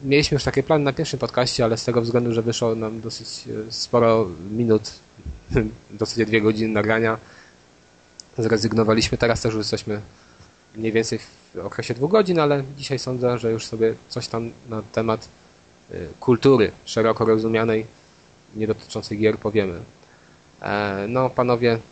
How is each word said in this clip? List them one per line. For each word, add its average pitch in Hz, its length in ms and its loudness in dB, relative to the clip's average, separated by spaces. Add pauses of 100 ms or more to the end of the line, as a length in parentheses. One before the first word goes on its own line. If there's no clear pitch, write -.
mieliśmy 143 300 4
już 135 100 0
takie 135 180 0
plany 147 220 2
na 139 80 2
pierwszym 147 260 -4
podcaście, 123 460 0
ale 113 120 2
z - 80 -8
tego 117 180 0
względu, 120 300 0
że 113 100 0
wyszło 113 320 0
nam 110 260 -6
dosyć, - 440 -12 (240)
e, 117 40 -14
sporo 113 540 4 (240)
minut, 110 400 2 (500)
<laughs> - 500 -4
w - 80 -16
zasadzie 110 280 0
dwie 110 160 2
godziny 107 320 2
nagrania, 110 440 0 (1200)
zrezygnowaliśmy. 110 800 2
Teraz 117 220 2
też 113 140 -2
już 110 40 -2
jesteśmy 104 420 -6 (760)
mniej 110 160 -2
więcej 113 260 0 (360)
w - 120 -10
okresie - 280 -6
dwóch 135 160 -2
godzin, 185 280 2
ale 147 240 2 (140)
dzisiaj 135 220 -6
sądzę, 123 400 -2
że 117 140 -2
już 113 140 -4
sobie 113 280 0 (140)
coś - 200 -8
tam 117 220 -6 (180)
na 110 140 -8
temat, 110 460 -2 (640)
e, 90 40 -12 (260)
kultury 120 520 6 (120)
szeroko 110 400 0
rozumianej, 110 640 2 (680)
nie 107 120 -4
dotyczącej 107 520 -6
gier, 107 200 2
powiemy. 101 420 -2 (840)
E, 101 460 -2
no, 127 220 0
panowie, 120 480 2 (140)